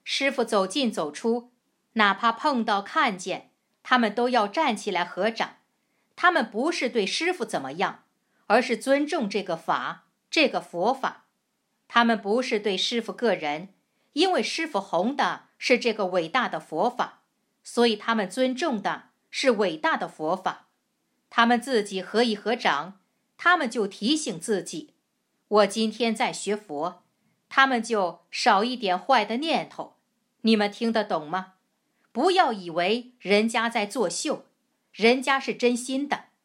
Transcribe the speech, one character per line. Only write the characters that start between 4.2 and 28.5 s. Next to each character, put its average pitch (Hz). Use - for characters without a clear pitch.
要 240
站 247
起 202
来 175
合 196
掌。 214
他 349
们 285
不 254
是 311
对 196
师 330
父 359
怎 156
么 135
样， 165
而 226
是 240
尊 277
重 285
这 202
个 180
法， 151
这 302
个 185
佛 180
法。 233
他 233
们 226
不 214
是 247
对 208
师 233
父 208
个 214
人， 156
因 359
为 254
师 320
父 196
弘 196
的 180
是 -
这 233
个 202
伟 180
大 226
的 160
佛 170
法， -
所 233
以 220
他 226
们 202
尊 254
重 254
的 165
是 269
伟 196
大 320
的 175
佛 160
法。 185
他 233
们 233
自 240
己 190
合 214
一 226
合 208
掌， 170
他 349
们 294
就 226
提 214
醒 175
自 190
己 -
，“我 208
今 220
天 226
在 220
学 202
佛。” 165
他 269
们 254
就 202
少 208